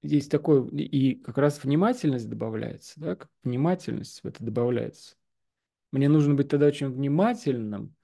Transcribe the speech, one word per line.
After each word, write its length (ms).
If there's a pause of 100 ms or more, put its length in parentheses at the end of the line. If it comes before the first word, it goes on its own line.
Здесь 240
такое, 420
и, 140
и 320
как 220
раз 260
внимательность 640
добавляется, 720
да, 160
как 140 (140)
внимательность 800
в 40
это 160
добавляется. 720 (760)
Мне 180
нужно 260
быть 140
тогда 180
очень 220
внимательным 1160